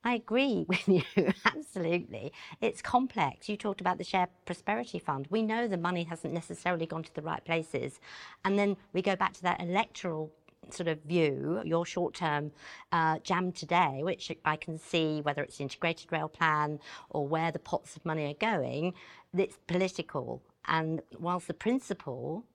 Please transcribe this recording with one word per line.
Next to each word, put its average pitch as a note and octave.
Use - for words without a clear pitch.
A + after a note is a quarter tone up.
I A#3+
agree A3+
<laughs> -
with F3+
you, F3+
absolutely. E3+
It's -
complex. A3+
You G#3
talked G3+
about F#3
the F3+
Shared F#3
Prosperity G#3+
Fund. C#3
We A3
know A3
the G3
money F3
hasn't D#3+
necessarily E3+
gone D#3+
to -
the D3+
right D#3+
places. D#3+
And D4
then G3+
we F3+
go F#3+
back F#3+
to -
that F3+
electoral F3
sort E3+
of D#3
view, D3
your E3
short-term, D3+
uh, D#3+
jam F3+
today, D#3
which E3+
I D#3
can D#3+
see D#3
whether D3
it's -
the -
integrated E3
rail D3+
plan D3+
or C#3+
where D#3+
the E3
pots -
of -
money D#3
are D3
going, D#3+
it's -
political. D#3
And D#3+
whilst F3
the E3+
principle F3+